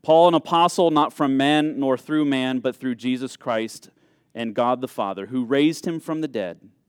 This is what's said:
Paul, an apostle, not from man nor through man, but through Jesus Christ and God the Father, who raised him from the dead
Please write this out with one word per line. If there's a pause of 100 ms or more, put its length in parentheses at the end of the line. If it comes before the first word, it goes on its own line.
Paul,
an
apostle,
not
from
man
nor
through
man,
but
through
Jesus
Christ (460)
and
God
the
Father,
who
raised
him
from
the
dead (200)